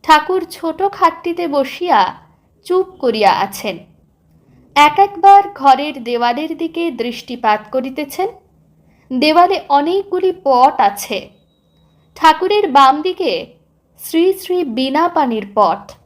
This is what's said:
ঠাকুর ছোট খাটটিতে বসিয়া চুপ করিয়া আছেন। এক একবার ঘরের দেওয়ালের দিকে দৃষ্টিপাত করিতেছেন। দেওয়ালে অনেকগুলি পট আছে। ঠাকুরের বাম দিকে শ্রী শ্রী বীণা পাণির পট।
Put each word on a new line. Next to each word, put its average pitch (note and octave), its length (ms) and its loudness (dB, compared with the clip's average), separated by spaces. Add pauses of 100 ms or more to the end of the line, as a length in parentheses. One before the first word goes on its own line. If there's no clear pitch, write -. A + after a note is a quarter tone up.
ঠাকুর E4 420 2
ছোট E4 380 -8 (100)
খাটটিতে E4+ 560 -2
বসিয়া C#4 640 -2 (500)
চুপ F#4 220 -2
করিয়া A3+ 460 0
আছেন। G3 460 -4 (960)
এক D4 240 4
একবার G4 440 6 (120)
ঘরের C4+ 500 0
দেওয়ালের A#3+ 540 -2
দিকে E4 320 -6
দৃষ্টিপাত A#3 720 -4 (120)
করিতেছেন। C#4 560 -6 (920)
দেওয়ালে F4 480 2
অনেকগুলি F#4 640 -2 (120)
পট C#4 360 2
আছে। G3+ 500 -4 (840)
ঠাকুরের F#4 540 2
বাম C4+ 340 4
দিকে E4+ 520 -6 (440)
শ্রী F4 340 0
শ্রী F4+ 320 -4
বীণা C4+ 440 -2
পাণির B3 460 -2
পট। E3+ 380 -2 (140)